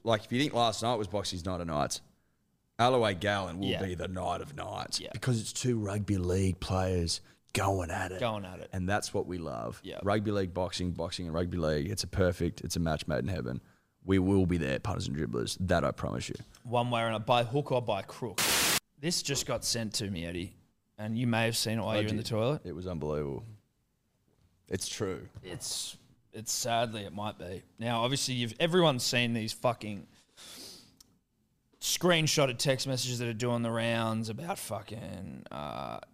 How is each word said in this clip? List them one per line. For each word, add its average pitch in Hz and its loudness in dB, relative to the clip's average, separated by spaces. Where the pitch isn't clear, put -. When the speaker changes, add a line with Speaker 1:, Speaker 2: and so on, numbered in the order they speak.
Speaker 1:
like, 110 4
if - -6
you 123 4
think 156 2
last 113 2
night 120 2
was 104 -2
Boxy's 92 -2
night 92 -2
of 85 -4
nights, 73 0
Alloway 117 6
Gallon 92 0
will 98 0
Speaker 2:
Yeah. 98 0
Speaker 1:
be 92 -2
the 85 -4
night 90 -2
of 82 -10
nights 95 -6
Speaker 2:
Yeah. - -8
Speaker 1:
because 117 0
it's - -6
two 123 0
rugby 101 0
league 92 2
players 92 0
going 95 0
at 92 -4
it. 92 -8
Speaker 2:
Going 110 -2
at 90 -12
it. - -12
Speaker 1:
And 92 0
that's - 0
what 101 0
we 90 -4
love. 62 -6
Speaker 2:
Yeah. - -10
Speaker 1:
Rugby 104 2
league, 98 0
boxing, 90 -2
boxing 85 -4
and 80 -4
rugby 90 0
league. 78 2
It's 104 -2
a 90 -6
perfect, 87 2
it's 92 -6
a 87 0
match 80 0
made 69 0
in 67 -2
heaven. 64 -4
We 95 6
will 95 6
be 87 4
there, 67 0
punters - -2
and 69 -4
dribblers. 60 -2
That 87 4
I 62 2
promise - -4
you. - -8
Speaker 2:
One 120 0
way 117 4
or 113 2
another, 110 0
by 120 6
hook 139 -2
or 123 4
by 107 -2
crook. - -6
This 165 0
just 139 -2
got 120 -2
sent 113 0
to 101 -2
me, 85 -2
Eddie, 87 -6
and 110 -4
you 127 2
may 113 4
have 113 2
seen 113 0
it - -2
while 107 -2
Speaker 1:
I 107 2
Speaker 2:
you 107 2
were 107 0
in 107 0
the 107 -4
Speaker 1:
did. - -8
Speaker 2:
toilet. 117 0
Speaker 1:
It 87 -8
was 90 -8
unbelievable. 76 -2
It's - -4
true. 92 -6
Speaker 2:
It's, - -8
it's 107 -10
sadly, 117 0
it 95 -10
might 104 -6
be. 87 -8
Now, 117 0
obviously, 131 0
you've, 120 -2
everyone's 160 6
seen 120 4
these 110 -2
fucking 107 -2
screenshotted 156 4
text 131 2
messages 123 -2
that 120 -2
are 117 -2
doing 120 0
the 113 0
rounds 113 0
about 170 -6
fucking, 98 -8
uh, 64 -8